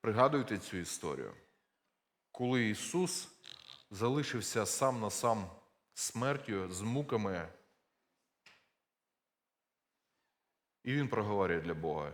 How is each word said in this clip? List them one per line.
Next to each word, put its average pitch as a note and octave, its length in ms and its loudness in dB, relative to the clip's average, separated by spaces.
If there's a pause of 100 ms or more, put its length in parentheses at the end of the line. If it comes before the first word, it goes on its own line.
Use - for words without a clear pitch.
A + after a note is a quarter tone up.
Пригадуєте A#2+ 580 4
цю - 180 -8
історію? C#2 560 -6 (1000)
Коли B2 360 2
Ісус E3+ 600 -2 (640)
залишився A#2 760 0
сам C3 340 2
на G#2+ 100 -2
сам G#2+ 400 0 (440)
з - 80 -6
смертю, A#2 720 -2
з F2+ 80 -6
муками, G#2+ 680 -2 (3250)
і B2+ 80 -2
він C#3+ 160 2
проговорює G2+ 520 2
для D#2+ 140 -2
Бога D#2 400 -2